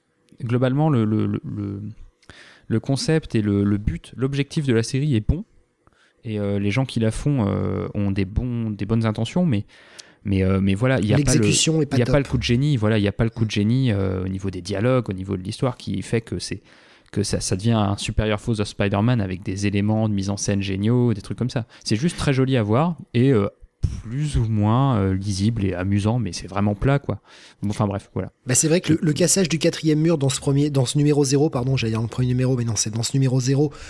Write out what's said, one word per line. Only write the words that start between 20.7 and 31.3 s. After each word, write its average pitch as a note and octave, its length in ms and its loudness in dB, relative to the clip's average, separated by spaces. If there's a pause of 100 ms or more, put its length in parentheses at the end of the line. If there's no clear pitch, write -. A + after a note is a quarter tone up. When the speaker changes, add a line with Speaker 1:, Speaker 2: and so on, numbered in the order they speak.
Speaker 1:
des - 80 -8
trucs - 160 -10
comme A#2+ 100 -2
ça. A#2 160 -4 (200)
C'est A2 120 0
juste D#3 220 -2
très D3 160 2
joli C3 240 2
à A2+ 40 2
voir C3+ 340 2 (180)
et, B2+ 180 4
euh, G2+ 160 4 (540)
plus C3 340 -4
ou B2 80 2
moins, A2+ 540 2
euh, F#2+ 160 2
lisible G2+ 500 0
et F#2+ 80 0
amusant, G2 460 0
mais G2 160 -4
c'est - 120 -10
vraiment G2+ 280 0
plat, C3+ 240 2
quoi. - 220 -6 (460)
Enfin G#2 200 0
bref, G2 260 -4
voilà. - 180 -6 (160)
Speaker 2:
Bah, B2+ 80 0
c'est D3 140 2
vrai E3 140 2
que - 100 0
le, D#3 80 2
le D3+ 140 0
cassage F3+ 340 2
du D#3+ 100 -2
quatrième D#3 420 0
mur E3 180 2
dans C3+ 100 0
ce C3 100 -2
premier, C#3+ 300 0
dans C3+ 160 2
ce C3+ 140 -2
numéro D3 260 4
zéro, C#3 240 2